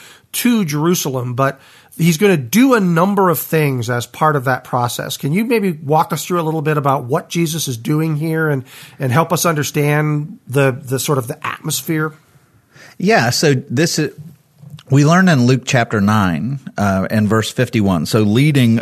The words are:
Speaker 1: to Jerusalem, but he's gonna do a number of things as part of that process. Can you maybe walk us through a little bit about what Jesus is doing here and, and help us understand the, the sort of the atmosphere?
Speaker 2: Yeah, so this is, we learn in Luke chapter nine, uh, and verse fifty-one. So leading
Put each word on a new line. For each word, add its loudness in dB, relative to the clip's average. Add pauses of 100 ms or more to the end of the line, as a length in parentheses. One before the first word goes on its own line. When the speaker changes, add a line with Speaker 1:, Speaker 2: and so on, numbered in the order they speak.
(300)
Speaker 1:
to 0
Jerusalem, -2
but -2 (360)
he's 2
gonna 4
do 4
a 4
number 2
of 0
things -2
as -4
part 0
of -4
that -2
process. -4
Can -4
you 0
maybe 0
walk -2
us -6
through -2
a -2
little -2
bit 0
about 0
what -4
Jesus -4
is -6
doing -2
here -2
and, -2 (340)
and -2
help 0
us 0
understand -2
the, 2
the -6
sort -2
of -4
the -10
atmosphere? -6 (840)
Speaker 2:
Yeah, 2
so 2
this -2
is, -4 (760)
we 6
learn 4
in 4
Luke 4
chapter 0
nine, 0 (180)
uh, 0
and 0
verse 0
fifty-one. 0
So 0
leading 2